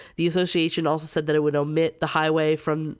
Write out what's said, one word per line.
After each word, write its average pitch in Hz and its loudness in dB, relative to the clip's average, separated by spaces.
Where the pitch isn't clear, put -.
The 170 0
association 165 0
also 156 0
said 156 -4
that 151 2
it 151 4
would 147 0
omit 151 0
the 165 -2
highway 156 2
from 156 -4